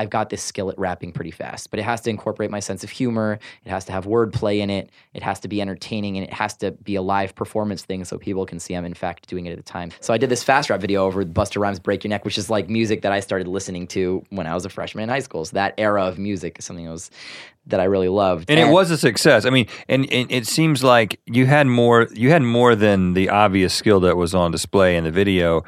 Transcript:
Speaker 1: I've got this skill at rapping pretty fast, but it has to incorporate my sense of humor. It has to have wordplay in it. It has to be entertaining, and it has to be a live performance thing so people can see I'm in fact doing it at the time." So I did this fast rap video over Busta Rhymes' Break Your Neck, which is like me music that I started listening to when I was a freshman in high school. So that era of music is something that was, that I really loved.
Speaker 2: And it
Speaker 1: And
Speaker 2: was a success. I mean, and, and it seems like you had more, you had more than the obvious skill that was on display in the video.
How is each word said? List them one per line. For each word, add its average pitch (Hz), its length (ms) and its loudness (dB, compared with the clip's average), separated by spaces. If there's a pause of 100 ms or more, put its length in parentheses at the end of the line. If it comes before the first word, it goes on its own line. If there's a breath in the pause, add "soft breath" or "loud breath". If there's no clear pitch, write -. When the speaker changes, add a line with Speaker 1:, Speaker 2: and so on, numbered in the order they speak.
Speaker 1:
I've 104 80 -6
got 110 200 -4
this 101 120 -10
skill 95 280 -6
at - 100 -10
rapping 87 320 -6
pretty 82 200 -10
fast, - 400 -14
but 107 100 -6
it - 20 -8
has 117 180 -4
to 117 80 -4
incorporate 107 420 -6
my 104 100 -8
sense 98 240 -10
of - 40 -14
humor. 110 480 -2 (280 loud breath)
It 92 40 -18
has 95 160 -6
to 92 60 -12
have 92 140 -6
wordplay 107 540 0
in 101 100 -2
it. 98 220 -6 (220 soft breath)
It - 100 -14
has - 180 -6
to 95 80 -12
be 104 120 -4
entertaining, 98 560 -6
and 95 80 -6
it - 80 -18
has 107 240 -4
to 98 140 -4
be - 240 -8
a 92 60 -2
live 98 340 -2
performance 104 480 -6
thing 92 220 -8
so - 120 -10
people 95 280 -6
can 85 160 -12
see 90 160 -8
I'm 87 80 -6
in 87 80 -10
fact - 340 -10
doing 90 180 -10
it 85 60 -10
at 85 60 -12
the - 60 -20
time." 87 360 -12
So - 140 -2
I 113 40 0
did 123 120 0
this 120 160 0
fast 131 240 4
rap 101 100 0
video 98 260 0
over 95 200 -2
Busta 101 340 -2
Rhymes' 101 220 -2
Break 101 240 -4
Your 107 60 -2
Neck, 101 120 -2
which 104 140 -6
is 101 120 -6
like 101 200 -2
me 113 80 -2
music 110 240 0
that 98 100 0
I 98 100 0
started 95 260 -4
listening 90 480 -6
to 92 340 -2
when 95 220 -6
I - 20 -2
was 90 120 -4
a 92 120 -10
freshman 90 260 -8
in 113 60 -6
high 131 180 -4
school. 80 180 -8
So - 100 -16
that 98 220 0
era 104 280 2
of 90 120 -4 (120)
music 90 300 -6
is - 60 -14
something 85 200 -14
that 82 60 -12
was, 82 180 -14 (640 loud breath)
that 101 80 0
I 90 60 2 (100)
really 92 120 2 (160)
loved. 90 280 0
Speaker 2:
And 151 80 6
it 165 40 6
Speaker 1:
And 147 160 4
Speaker 2:
was 175 120 2
a 156 60 0 (120)
success. 120 360 4
I 127 120 2
mean, 113 100 2 (260 loud breath)
and, 131 80 2 (160)
and 123 140 0
it 127 160 -2
seems 156 360 2
like 120 260 6 (160)
you 127 200 2 (100)
had 147 120 6
more, 120 400 6 (160)
you 131 60 6
had 160 140 6
more 120 320 4
than 98 440 4
the 95 100 2
obvious 98 520 4
skill 104 200 6
that 87 220 4
was 85 120 -2
on 87 160 2
display 90 460 2
in 82 60 0
the 80 80 -2
video. 87 560 2